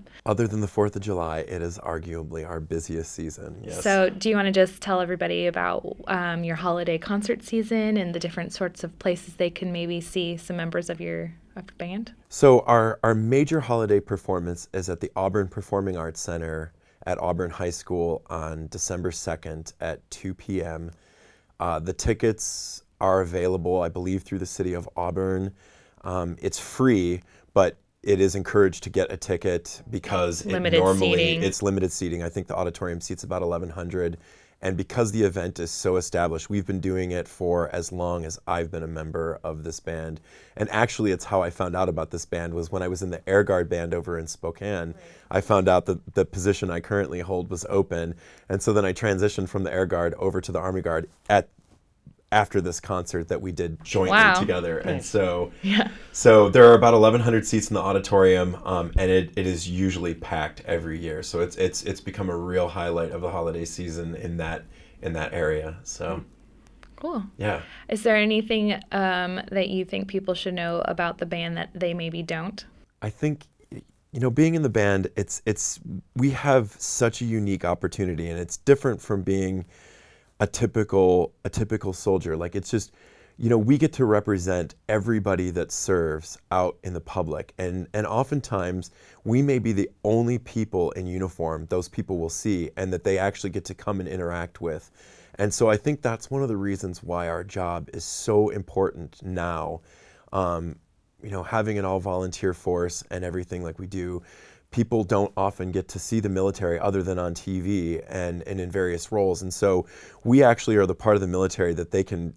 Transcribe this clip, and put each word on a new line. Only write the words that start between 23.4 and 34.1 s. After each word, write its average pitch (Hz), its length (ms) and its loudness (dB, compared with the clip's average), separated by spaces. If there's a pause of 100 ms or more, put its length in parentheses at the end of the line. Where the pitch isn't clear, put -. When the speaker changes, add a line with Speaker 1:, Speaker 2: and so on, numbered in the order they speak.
Speaker 1:
I 82 60 0
believe, 92 340 -4
through 98 160 -6
the 90 80 -6
city 90 260 -4
of 87 220 -8
Auburn. 95 580 -2 (500)
Um, 87 380 -4
it's - 180 -4
free, 92 640 4 (320)
but 92 240 6 (240)
it 101 180 4
is 95 140 4
encouraged 95 500 2
to 95 60 -8
get 95 220 0
a 95 60 -8
ticket - 760 -4
because 90 520 -2
it 202 80 -4
Speaker 2:
Limited 180 280 2
Speaker 1:
normally, 95 380 4
Speaker 2:
seating. 85 260 0
Speaker 1:
it's 95 180 -2
limited 98 300 0
seating. 85 320 -4
I 85 60 -4
think 92 180 -6
the 95 80 -6
auditorium 87 440 -4
seats - 240 -10
about 92 200 -4
eleven 85 260 -4
hundred. 87 480 -4 (460)